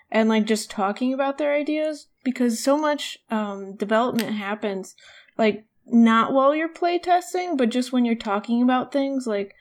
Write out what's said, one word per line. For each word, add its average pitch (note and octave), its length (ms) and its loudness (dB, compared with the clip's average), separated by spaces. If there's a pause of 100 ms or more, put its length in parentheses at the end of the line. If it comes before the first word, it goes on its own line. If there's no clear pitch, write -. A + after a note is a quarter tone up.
(100)
and, A3 200 2
like, G#3+ 160 2
just A3 240 -2
talking G#3 420 -2
about C4+ 240 -2
their D4 160 0
ideas, D4+ 540 -2 (180)
because A#3+ 380 0
so C#4 160 2
much, D4 400 -4 (120)
um, G3 460 -6
development A3 600 0
happens, G3+ 580 -6 (420)
like, G#3+ 300 0 (200)
not A3+ 460 4
while C4+ 220 4
you're D#4+ 180 -2
playtesting, F4 880 0
but B3 100 2
just B3 240 -2
when B3 140 2
you're A#3 80 0
talking A3+ 480 -2
about B3+ 280 2
things, C#4 360 -2
like, G3+ 340 -4